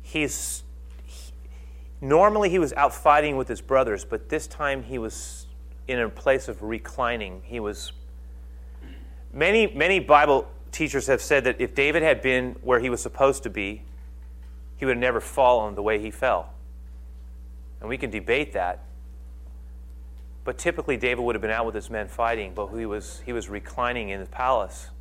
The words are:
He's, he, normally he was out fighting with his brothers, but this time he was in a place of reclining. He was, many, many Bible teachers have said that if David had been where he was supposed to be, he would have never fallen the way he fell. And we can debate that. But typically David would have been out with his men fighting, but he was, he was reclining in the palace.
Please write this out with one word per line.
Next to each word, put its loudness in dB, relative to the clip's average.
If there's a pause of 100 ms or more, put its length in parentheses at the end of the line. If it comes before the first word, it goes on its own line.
He's, -4 (420)
he, -16 (680)
normally 8
he 4
was 2
out 4
fighting 6
with 0
his -6
brothers, 4
but -6
this -2
time -4
he -6
was -8 (400)
in 0
a 2
place 2
of -8
reclining. -4
He -8
was, -6 (1400)
many, 6
many 4
Bible 8 (240)
teachers 0
have 4
said 4
that 2
if 0
David 4
had 4
been 2
where 4
he 0
was -2
supposed 2
to -4
be, -6 (920)
he -6
would 4
have 0
never 2
fallen 4
the -4
way 4
he -6
fell. 0 (1300)
And -10
we -4
can -4
debate 0
that. 0 (1600)
But -4
typically 0
David 2
would 2
have -2
been 0
out 0
with -4
his -6
men -4
fighting, -2
but -4
he -6
was, -8
he -8
was -4
reclining -4
in -6
the -8
palace. -2 (120)